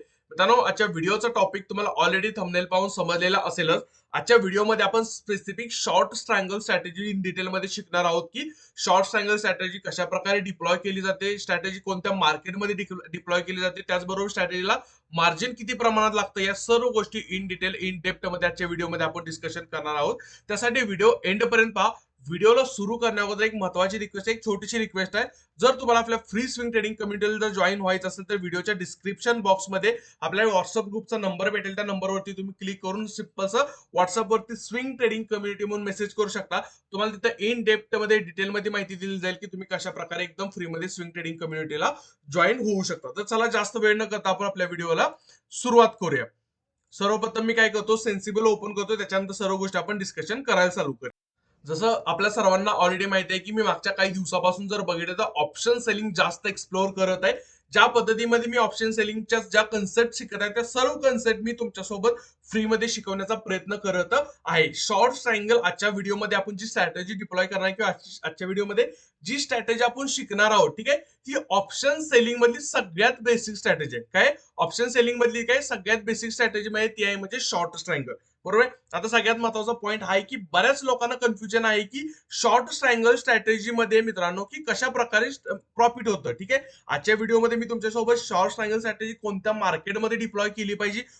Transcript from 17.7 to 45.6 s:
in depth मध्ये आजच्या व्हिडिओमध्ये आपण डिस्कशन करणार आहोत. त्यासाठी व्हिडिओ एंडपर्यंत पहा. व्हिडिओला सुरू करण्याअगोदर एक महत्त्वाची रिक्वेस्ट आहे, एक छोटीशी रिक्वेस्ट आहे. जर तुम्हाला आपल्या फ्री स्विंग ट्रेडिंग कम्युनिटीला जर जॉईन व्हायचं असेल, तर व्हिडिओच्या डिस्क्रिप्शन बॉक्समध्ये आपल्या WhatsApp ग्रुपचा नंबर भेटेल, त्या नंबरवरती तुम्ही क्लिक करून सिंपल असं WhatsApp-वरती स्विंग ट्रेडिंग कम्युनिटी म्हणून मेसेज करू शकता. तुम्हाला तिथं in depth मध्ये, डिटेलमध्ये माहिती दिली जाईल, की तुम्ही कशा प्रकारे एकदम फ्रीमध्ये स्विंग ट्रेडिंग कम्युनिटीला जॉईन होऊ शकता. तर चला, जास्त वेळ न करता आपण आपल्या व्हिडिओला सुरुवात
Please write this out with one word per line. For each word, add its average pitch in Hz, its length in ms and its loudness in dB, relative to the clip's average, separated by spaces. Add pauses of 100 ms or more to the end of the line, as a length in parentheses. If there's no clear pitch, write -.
in 185 220 -4
depth 185 200 -4
मध्ये 175 180 4
आजच्या 175 180 -2
व्हिडिओमध्ये 170 400 -2
आपण 165 180 -6
डिस्कशन 160 360 -8
करणार 151 340 -6
आहोत. 156 200 2 (340)
त्यासाठी 233 320 0
व्हिडिओ 202 320 4 (120)
एंडपर्यंत 226 480 2
पहा. 202 180 2 (380)
व्हिडिओला 214 360 6
सुरू 214 320 -4
करण्याअगोदर 208 480 0
एक 220 100 0
महत्त्वाची 190 440 0
रिक्वेस्ट 208 300 -6
आहे, 226 80 0
एक 226 80 -16
छोटीशी 208 340 -2
रिक्वेस्ट 190 380 -4
आहे. 233 80 0 (360)
जर 247 100 8
तुम्हाला 240 300 4
आपल्या 226 180 -2
फ्री 220 240 -4
स्विंग 240 280 -4
ट्रेडिंग 220 240 -2
कम्युनिटीला 208 440 -2
जर 208 160 0
जॉईन 190 260 2
व्हायचं 185 280 0
असेल, 185 200 -10
तर 208 80 -2
व्हिडिओच्या 180 380 -4
डिस्क्रिप्शन 202 680 -4
बॉक्समध्ये 190 560 0 (240)
आपल्या 180 240 0
WhatsApp 202 440 0
ग्रुपचा 214 300 -6
नंबर 190 320 -2
भेटेल, 196 240 -4
त्या 208 100 -4
नंबरवरती 196 480 -4
तुम्ही 190 280 -10
क्लिक 190 220 -8
करून 202 240 -4
सिंपल 202 380 -8
असं 202 140 0 (360)
WhatsApp-वरती 220 600 0
स्विंग 247 400 -8
ट्रेडिंग 220 340 0
कम्युनिटी 202 340 -4
म्हणून 208 220 -4
मेसेज 202 280 -6
करू 208 140 0
शकता. 196 320 -4
तुम्हाला 208 560 -6
तिथं 226 360 -2
in 233 160 -4
depth 214 300 2
मध्ये, 214 200 4
डिटेलमध्ये 196 540 -4
माहिती 196 220 -4
दिली 196 240 -6
जाईल, 185 160 -4
की 196 120 -14
तुम्ही 185 300 -8
कशा 180 140 -6
प्रकारे 170 320 -8
एकदम 180 260 -6
फ्रीमध्ये 170 400 -8
स्विंग 175 220 -10
ट्रेडिंग 165 260 -8
कम्युनिटीला 156 560 -4 (400)
जॉईन 180 260 4
होऊ 208 240 0
शकता. 170 280 -6
तर 196 120 -8
चला, 226 240 0
जास्त 214 300 -2
वेळ 214 200 4
न 220 80 -2
करता 202 240 -4
आपण 190 180 0
आपल्या 185 200 -2
व्हिडिओला 170 420 0 (420)
सुरुवात 233 380 6 (120)